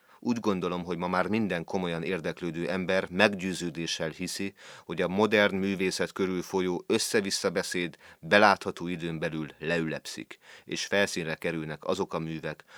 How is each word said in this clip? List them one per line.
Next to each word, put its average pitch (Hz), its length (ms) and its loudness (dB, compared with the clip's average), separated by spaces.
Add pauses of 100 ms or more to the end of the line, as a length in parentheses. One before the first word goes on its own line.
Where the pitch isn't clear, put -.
(220)
Úgy 117 180 0
gondolom, 90 440 0
hogy 87 120 -2
ma 87 120 -2
már 90 180 2
minden 95 380 0
komolyan 87 380 -2
érdeklődő 85 640 -4
ember 92 420 0
meggyőződéssel 87 960 0
hiszi, 92 460 -6 (300)
hogy 90 180 -2
a 90 60 4
modern 104 460 6
művészet 95 580 0
körül 92 300 0
folyó 92 440 0
össze-vissza 101 640 0
beszéd 90 460 -2 (220)
belátható 95 720 4
időn 82 300 -4
belül 78 300 -4 (100)
leülepszik, 80 800 -4 (260)
és - 220 -6
felszínre 92 480 0
kerülnek 78 500 -4
azok 92 300 -2
a 87 40 -2
művek, 80 460 -6 (140)